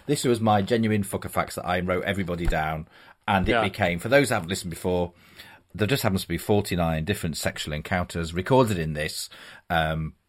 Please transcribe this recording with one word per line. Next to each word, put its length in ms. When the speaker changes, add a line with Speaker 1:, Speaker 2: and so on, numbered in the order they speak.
Speaker 1:
this 160
was 180
my 220
genuine 400
fucker 260
facts 260
that 120
I 140
wrote 240
everybody 420
down, 400
and 200
it 40
Speaker 2:
Yeah. 120
Speaker 1:
became, 360
for 100
those 200
that 60
haven't 140
listened 220
before, 400
there 100
just 160
happens 220
to 60
be 100
forty-nine 640
different 340
sexual 360
encounters 600
recorded 460
in 140
this, 360
um, 440